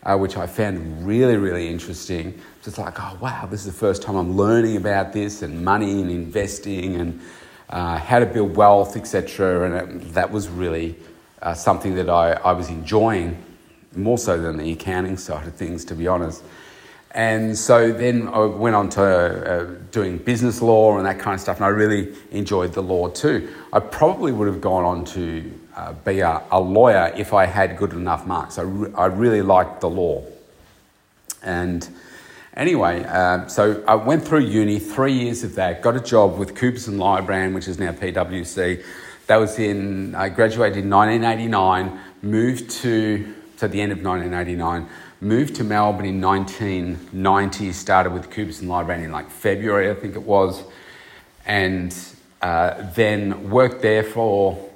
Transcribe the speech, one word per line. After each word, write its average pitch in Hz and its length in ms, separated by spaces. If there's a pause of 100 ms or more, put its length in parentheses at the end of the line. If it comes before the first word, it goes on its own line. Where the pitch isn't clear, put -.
uh, 98 140
which 98 200
I 85 120
found 85 580
really, 117 300
really 87 320
interesting. 85 720 (240)
Just - 120
like, 87 220
"Oh, 92 220
wow, 120 280
this 101 120
is 98 60
the 90 120
first 98 240
time 101 140
I'm 90 200
learning 110 400
about 98 360
this 104 300
and 82 220
money 101 360
and 90 100
investing 92 840
and, 85 240 (500)
uh, 87 280
how 123 200
to 120 80
build 101 300
wealth, 101 400
et 107 100
cetera" 92 580
And 87 380
it, 82 120
that 87 180
was 101 160
really, 82 480 (440)
uh, 85 140
something 95 400
that 90 160
I, 85 220
I 90 180
was 87 180
enjoying 87 720 (540)
more 107 240
so 85 240
than 82 140
the 78 160
accounting 92 460
side 76 280
of 82 80
things, 85 300
to 90 100
be 82 140
honest. 87 340 (720)
And 110 440
so 117 340
then 117 360
I 107 180
went 107 280
on 101 160
to, 101 120
uh, 87 640 (260)
doing 95 260
business 117 460
law 110 340
and 95 80
that 95 140
kind 101 160
of 92 80
stuff, 95 140
and 98 100
I - 20
really 104 460 (160)
enjoyed 95 420
the 95 100
law 90 260
too. - 440 (180)
I 104 100
probably 165 520
would 107 140
have 95 160
gone 92 220
on 87 200
to, 82 480 (240)
uh, 82 160
be 98 280
a, 82 300
a 95 80
lawyer 95 560
if 101 200
I 98 100
had 92 320
good 90 160
enough 87 340
marks. 87 300
I 90 60
re-, 98 340
I 90 100
really 104 360
liked 92 400
the 87 80
law. 87 340 (1160)
And 87 440 (680)
anyway, 95 480
uh, 90 420
so 104 400
I 110 100
went 135 300
through 151 200
uni, 104 320
three 135 340
years 120 320
of 92 120
that, 90 260
got 120 140
a 131 40
job 101 380
with - 160
Coopers 120 340
and 101 100
Lybrand, 95 540
which 92 160
is 85 100
now 87 140
P 92 180
W 87 320
C. 90 360 (480)
That 110 100
was 110 220
in, 98 560
I 95 160
graduated 110 480
in 98 100
nineteen 107 360
eighty-nine, 98 760 (220)
moved 117 480
to, 107 640 (240)
so 107 100
the 98 140
end 101 100
of 87 80
nineteen 90 320
eighty-nine, 87 560 (320)
moved 117 340
to - 80
Melbourne 104 440
in 95 140
nineteen 95 800 (140)
ninety, 98 580
started 92 420
with 87 160
Coopers - 320
and 92 80
Lybrand 87 360
in, 78 80
like, 76 180
February, 101 580
I 104 60
think 98 220
it - 80
was, 98 400 (840)
and, 92 500 (460)
uh, 90 520
then 104 540
worked 123 340
there 107 200
for 101 560 (180)